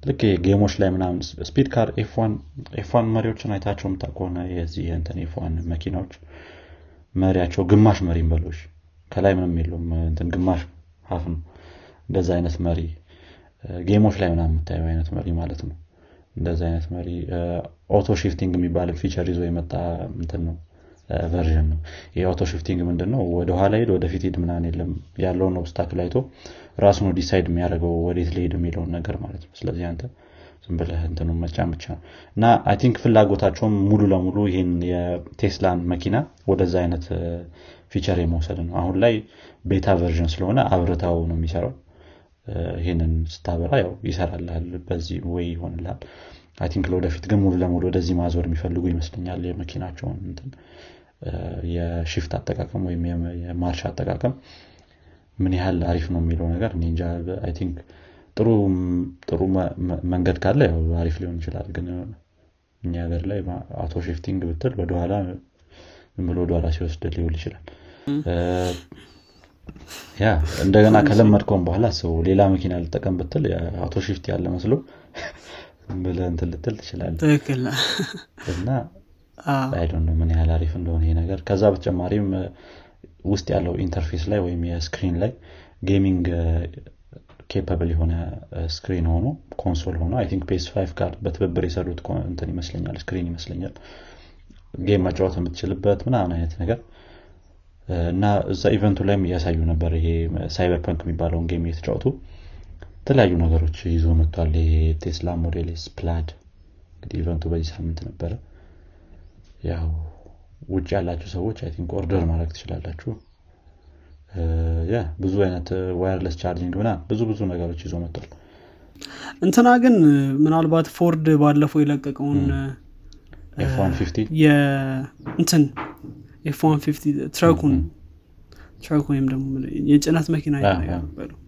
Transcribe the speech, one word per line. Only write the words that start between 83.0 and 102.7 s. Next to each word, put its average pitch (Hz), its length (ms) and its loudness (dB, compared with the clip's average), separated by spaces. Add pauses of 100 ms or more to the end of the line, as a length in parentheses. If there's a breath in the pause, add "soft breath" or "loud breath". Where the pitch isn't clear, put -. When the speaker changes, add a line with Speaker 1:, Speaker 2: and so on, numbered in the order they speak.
Speaker 1:
ውስጥ 95 240 0
ያለው 87 280 0
ኢንተርፌስ 82 480 -2
ላይ 101 140 0
ወይም 85 240 -2
የስክሪን 85 540 -4
ላይ 107 140 0 (520 soft breath)
ጌሚንግ፣ 92 500 2
እ፣ 85 120 0 (1040)
ኬፐብል 85 400 -2
የሆነ፣ 82 240 2 (360)
እ፣ 82 200 -6
ስክሪን 85 380 -2
ሆኖ 82 180 2 (300)
ኮንሶል 85 420 -2
ሆኖ 85 180 0
አይ 113 120 2
ቲንክ 92 160 -2
ፒ 101 100 -2
ኤስ 82 140 -2
ፋይቭ 92 260 -2
ጋር 90 260 -2
በትብብር 87 440 -2
የሰሩት 87 380 -4
ኮ-፣ 87 200 -6
እንትን 87 280 -6
ይመስለኛል፣ 87 480 -6
ስክሪን 87 300 -6
ይመስለኛል። 87 460 -8 (1080 soft breath)
ጌም 92 240 4
መጫወት 90 320 2
የምትችልበት 95 680 0
ምናምን 101 300 0
አይነት 82 220 -2
ነገር፣ 90 240 -2 (1080 soft breath)
እ፣ 90 80 -4 (120)
እና 90 160 0 (240)
እዛ 95 240 -2
ኢቨንቱ 101 320 4
ላይም 98 200 2
እያሳዩ 85 420 0
ነበር። 82 300 2
ይሄ 80 120 2 (420)
ሳይበርፐንክ 87 520 0
የሚባለውን 82 460 -2
ጌም 85 180 -2
እየተጫወቱ 80 400 -2 (920 soft breath)